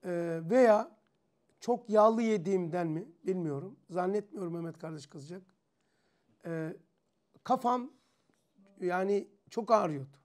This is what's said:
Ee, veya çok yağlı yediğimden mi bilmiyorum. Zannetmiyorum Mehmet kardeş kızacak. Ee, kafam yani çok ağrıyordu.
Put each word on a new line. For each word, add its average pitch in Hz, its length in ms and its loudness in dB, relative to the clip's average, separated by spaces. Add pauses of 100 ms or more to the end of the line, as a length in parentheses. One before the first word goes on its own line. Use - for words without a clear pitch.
Ee, 170 360 -6 (100)
veya 226 420 6 (680)
çok 240 300 -4
yağlı 214 320 6
yediğimden 180 680 0
mi 160 200 -4 (160)
bilmiyorum. 180 520 -4 (140)
Zannetmiyorum 185 640 -4
Mehmet 165 240 -10
kardeş 160 300 -14
kızacak. 170 340 -18 (1040)
Ee, 165 320 -8 (680)
kafam 247 480 -2 (880)
yani 190 460 -2 (220)
çok 233 220 -2
ağrıyordu. 156 540 0